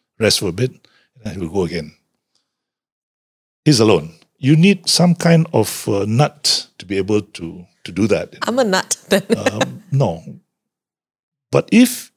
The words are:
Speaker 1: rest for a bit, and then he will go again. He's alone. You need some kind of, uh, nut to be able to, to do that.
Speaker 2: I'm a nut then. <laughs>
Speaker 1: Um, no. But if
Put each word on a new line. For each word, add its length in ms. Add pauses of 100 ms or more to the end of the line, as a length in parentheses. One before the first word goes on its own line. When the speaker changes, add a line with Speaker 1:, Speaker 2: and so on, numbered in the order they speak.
(200)
Speaker 1:
rest 200
for 100
a 40
bit, 180
and 520
then 120
he 40
will 140
go 100
again. 300 (1700)
He's 160
alone. 340 (240)
You 180
need 340
some 260
kind 380
of, 340
uh, 200
nut 600 (100)
to 80
be 120
able 240
to, 440 (180)
to 80
do 160
that. 360
Speaker 2:
I'm 160
a 40
nut 340 (120)
then. 200
<laughs> 80
Speaker 1:
Um, 540
no. 320 (1300)
But 200
if 460